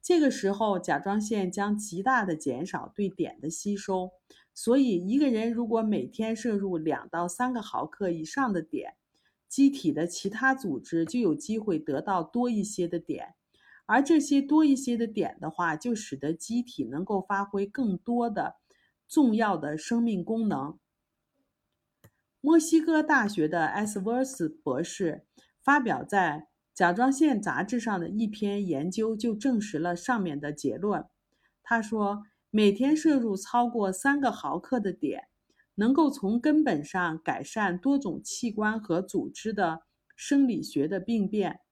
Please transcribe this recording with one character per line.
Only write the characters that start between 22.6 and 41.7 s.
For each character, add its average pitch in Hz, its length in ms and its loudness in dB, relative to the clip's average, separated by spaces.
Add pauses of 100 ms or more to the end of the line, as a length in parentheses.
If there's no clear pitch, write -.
哥 311 240 4
大 285 240 4
学 175 220 2
的 165 160 2
埃 196 220 0
斯 208 140 -6
沃 233 220 0
斯 170 280 -4
博 139 320 -4
士 170 420 -4 (380)
发 285 180 6
表 175 240 -2
在 165 440 0 (260)
《甲 175 180 4
状 247 200 2
腺》 269 280 4
杂 165 220 -2
志 233 160 -2
上 208 220 -2
的 170 80 -4
一 214 180 -2
篇 202 400 -2
研 160 240 -2
究 220 260 -2
就 233 160 -2
证 220 280 0
实 180 180 -6
了 175 160 -2
上 220 260 -2
面 147 200 -4
的 147 120 -6
结 131 240 -4
论。 190 300 -2 (560)
他 233 180 0
说， 208 440 -2 (260)
每 208 220 6
天 269 240 4
摄 311 200 4
入 226 200 0
超 240 320 0
过 202 240 -2
三 277 280 0
个 254 120 2
毫 151 260 -6
克 240 220 -2
的 196 120 -2
碘， - 360 -6 (480)
能 226 180 4
够 294 160 6
从 220 300 0
根 302 240 4
本 151 200 2
上 165 380 -2
改 - 220 -4
善 190 340 -2
多 277 180 2
种 175 240 -4
器 - 300 -6
官 214 300 -2
和 175 200 0
组 - 300 -4
织 - 220 -6
的 170 300 -2 (340)
生 277 320 2
理 202 140 0
学 143 260 -2
的 190 100 -2
病 202 300 0
变。 190 320 -2 (120)